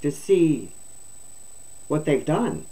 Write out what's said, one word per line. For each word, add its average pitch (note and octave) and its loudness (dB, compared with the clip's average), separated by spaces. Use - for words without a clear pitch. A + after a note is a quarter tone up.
to D3 0
see E3 4
what D3+ 0
they've C#3 4
done. E3 0